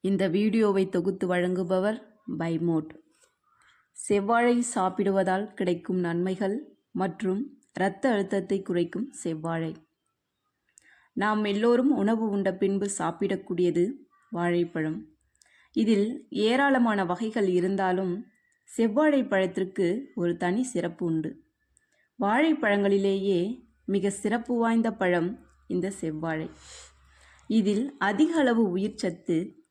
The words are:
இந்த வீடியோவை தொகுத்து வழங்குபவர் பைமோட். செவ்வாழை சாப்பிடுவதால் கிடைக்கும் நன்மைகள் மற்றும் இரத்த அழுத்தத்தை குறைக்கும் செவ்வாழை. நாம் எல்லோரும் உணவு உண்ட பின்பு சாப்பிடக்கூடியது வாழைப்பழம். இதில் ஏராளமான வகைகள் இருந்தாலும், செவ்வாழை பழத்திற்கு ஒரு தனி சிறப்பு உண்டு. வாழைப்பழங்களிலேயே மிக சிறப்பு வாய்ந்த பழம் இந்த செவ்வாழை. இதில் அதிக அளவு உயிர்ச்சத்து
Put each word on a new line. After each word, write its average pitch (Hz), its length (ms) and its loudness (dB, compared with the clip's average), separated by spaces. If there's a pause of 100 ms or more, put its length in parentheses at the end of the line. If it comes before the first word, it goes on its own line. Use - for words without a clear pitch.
இந்த 190 260 2
வீடியோவை 202 600 2
தொகுத்து 185 380 -2
வழங்குபவர் 185 720 0 (400)
பைமோட். 165 520 -2 (1000)
செவ்வாழை 233 720 0
சாப்பிடுவதால் 190 920 0
கிடைக்கும் 180 440 -2
நன்மைகள் 185 800 -4 (140)
மற்றும் 190 680 -4 (140)
இரத்த 196 380 -2
அழுத்தத்தை 196 500 -2
குறைக்கும் 180 500 -4
செவ்வாழை. 165 640 -6 (1400)
நாம் 214 300 0
எல்லோரும் 240 520 2
உணவு 220 340 0
உண்ட 196 260 0
பின்பு 196 420 0
சாப்பிடக்கூடியது 175 920 0 (380)
வாழைப்பழம். 170 760 -2 (640)
இதில் 220 580 0
ஏராளமான 240 760 2
வகைகள் 208 420 -2
இருந்தாலும், 185 800 0 (400)
செவ்வாழை 262 580 2
பழத்திற்கு 190 920 0
ஒரு 175 220 0
தனி 180 260 0
சிறப்பு 175 420 -4
உண்டு. 160 380 -2 (760)
வாழைப்பழங்களிலேயே 202 1400 2 (260)
மிக 196 240 0
சிறப்பு 226 480 -2
வாய்ந்த 226 360 2
பழம் 180 460 0 (280)
இந்த 185 240 -2
செவ்வாழை. 160 580 -6 (1000)
இதில் 214 500 0
அதிக 302 420 0
அளவு 226 380 2
உயிர்ச்சத்து 185 840 -4 (120)